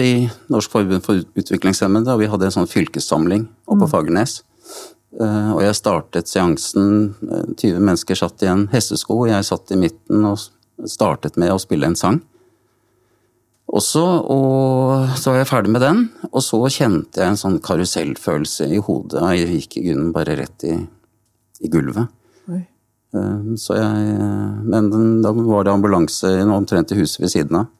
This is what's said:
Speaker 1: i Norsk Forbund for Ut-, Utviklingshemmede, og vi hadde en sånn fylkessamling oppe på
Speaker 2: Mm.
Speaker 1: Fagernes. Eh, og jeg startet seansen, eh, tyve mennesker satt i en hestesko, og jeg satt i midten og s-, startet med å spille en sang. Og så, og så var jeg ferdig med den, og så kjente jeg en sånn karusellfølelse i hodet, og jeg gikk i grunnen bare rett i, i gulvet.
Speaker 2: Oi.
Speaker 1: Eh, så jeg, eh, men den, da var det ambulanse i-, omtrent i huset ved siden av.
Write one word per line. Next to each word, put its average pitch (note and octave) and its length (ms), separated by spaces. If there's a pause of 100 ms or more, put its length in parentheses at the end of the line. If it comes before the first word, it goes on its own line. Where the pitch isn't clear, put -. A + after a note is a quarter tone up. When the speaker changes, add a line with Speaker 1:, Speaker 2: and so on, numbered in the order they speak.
Speaker 1:
i B2+ 60 (440)
Norsk G#2+ 160
Forbund F#2+ 320
for G2+ 160
Ut-, - 160
Utviklingshemmede, G2 800
og G#2+ 80
vi G#2+ 80
hadde F#2+ 160
en F#2 80
sånn F2+ 160
fylkessamling F2 760 (180)
oppe G3+ 160
på D#2+ 60
Speaker 2:
Mm. - 20
Speaker 1:
Fagernes. F2 520 (760)
Eh, G#2+ 340
og E2 100
jeg G2+ 120
startet F2 560
seansen, G2+ 840 (140)
eh, - 140 (140)
tyve F#2 240
mennesker F#2+ 360
satt - 280
i - 20
en G2 220
hestesko, G#2+ 560
og A#2 40
jeg G2+ 160
satt - 280
i F#2 40
midten G2+ 480
og G2+ 140
s-, - 120 (360)
startet - 500
med F2 140
å F#2+ 80
spille - 280
en - 100
sang. A#2+ 240 (1500)
Og - 120
så, D#3+ 220 (200)
og C3+ 840 (100)
så C3 140
var B2+ 100
jeg C3 80
ferdig G#2+ 200
med A#2+ 120
den, G3 220 (280)
og C3 80
så A#2 300
kjente A2 480
jeg F#2 80
en G2+ 100
sånn F#2 240
karusellfølelse D#2+ 1080
i F#2+ 80
hodet, - 420
og F2 140
jeg F2 240
gikk - 180
i F2+ 140
grunnen D#2 220
bare D2+ 260
rett - 260
i, E2 120 (840)
i D#2+ 80
gulvet. D#2+ 400 (400)
Speaker 2:
Oi. F3+ 140 (520)
Speaker 1:
Eh, G2+ 420
så G2+ 200
jeg, G#2+ 380
eh, G2+ 500
men G#2+ 260
den, A2 140 (180)
da G#2+ 100
var A2 320
det G2 100
ambulanse G2 560
i-, F#2+ 180
omtrent G2 440
i G2+ 80
huset - 200
ved F2+ 140
siden D#2 260
av. A#2 60 (140)